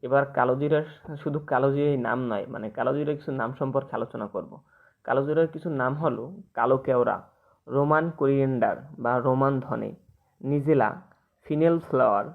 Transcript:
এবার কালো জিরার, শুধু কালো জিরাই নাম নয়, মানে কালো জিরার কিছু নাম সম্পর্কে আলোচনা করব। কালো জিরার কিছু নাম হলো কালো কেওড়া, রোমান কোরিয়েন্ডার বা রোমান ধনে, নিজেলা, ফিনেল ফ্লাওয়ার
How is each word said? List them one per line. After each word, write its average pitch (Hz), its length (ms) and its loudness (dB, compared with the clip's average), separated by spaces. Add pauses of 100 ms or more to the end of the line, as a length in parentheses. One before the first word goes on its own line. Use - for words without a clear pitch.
এবার 135 240 4
কালো 127 300 2
জিরার, 151 600 -2
শুধু 147 220 -4
কালো 139 340 2
জিরাই 143 240 2
নাম 123 300 -2
নয়, 107 220 -4
মানে 110 220 -8
কালো 127 260 -2
জিরার 147 200 -2
কিছু 147 160 -8
নাম 127 200 -4
সম্পর্কে 135 440 -4
আলোচনা 113 300 -6
করব। - 340 -10 (440)
কালো 135 220 0
জিরার 160 200 2
কিছু 160 240 -6
নাম 135 240 0
হলো 147 480 -4 (120)
কালো 123 240 4
কেওড়া, 123 520 0 (380)
রোমান 151 420 2
কোরিয়েন্ডার 135 680 2 (220)
বা 120 200 0
রোমান 131 420 2
ধনে, 110 340 -6 (460)
নিজেলা, 139 600 2 (420)
ফিনেল 165 340 2
ফ্লাওয়ার 113 460 2 (100)